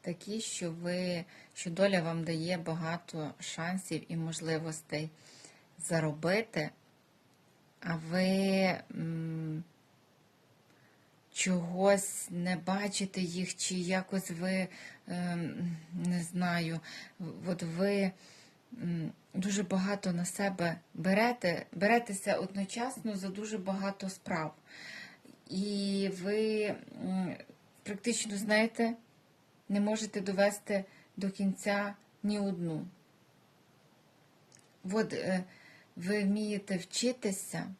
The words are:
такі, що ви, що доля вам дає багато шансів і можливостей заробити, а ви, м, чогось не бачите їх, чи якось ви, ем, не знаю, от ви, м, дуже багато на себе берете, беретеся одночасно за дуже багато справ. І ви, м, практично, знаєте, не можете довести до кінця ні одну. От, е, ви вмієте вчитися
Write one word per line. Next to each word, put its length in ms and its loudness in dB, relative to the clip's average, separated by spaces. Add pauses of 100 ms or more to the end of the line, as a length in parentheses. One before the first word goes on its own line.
такі, 400 -6
що 300 -4
ви, 540 -2 (300)
що 160 -6
доля 320 4
вам 220 0
дає 340 -2
багато 800 -4
шансів 720 -4
і 40 -2
можливостей 960 -2 (680)
заробити, 920 0 (1080)
а 160 -2
ви, 300 2 (640)
м, 760 -4 (1700)
чогось 1000 2
не 260 0
бачите 640 -2
їх, 360 -2
чи 180 -2
якось 560 0
ви, 380 0 (400)
ем, 680 -2 (160)
не 300 0
знаю, 580 0 (680)
от 160 -2
ви, 500 2 (600)
м, 400 -2 (220)
дуже 280 0
багато 500 0
на 120 0
себе 520 0 (180)
берете, 800 4
беретеся 600 4
одночасно 840 -2
за 120 -4
дуже 300 -4
багато 500 -2
справ. 460 -4 (920)
І 640 0 (120)
ви, 520 2 (300)
м, 320 0 (500)
практично, 500 -2
знаєте, 580 4 (720)
не 120 4
можете 400 0
довести 640 2 (320)
до 140 0
кінця 640 0 (280)
ні 160 0
одну. 480 -2 (2000)
От, 200 2
е, 320 0 (520)
ви 260 0
вмієте 540 0
вчитися 1040 -2